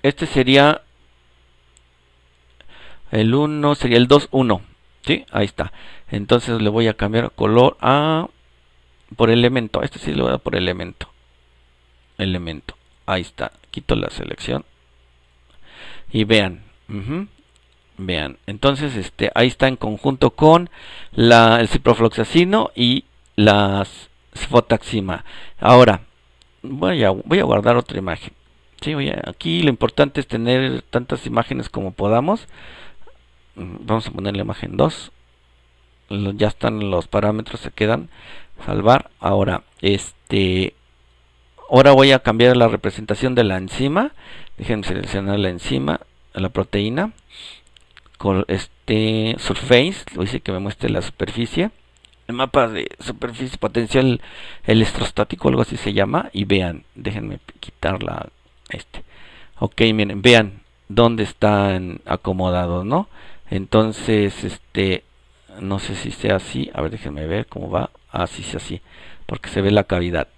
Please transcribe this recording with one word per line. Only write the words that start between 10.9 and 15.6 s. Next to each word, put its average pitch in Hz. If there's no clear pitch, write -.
Elemento. 87
Ahí 92
está. -
Quito -
la 50
selección. -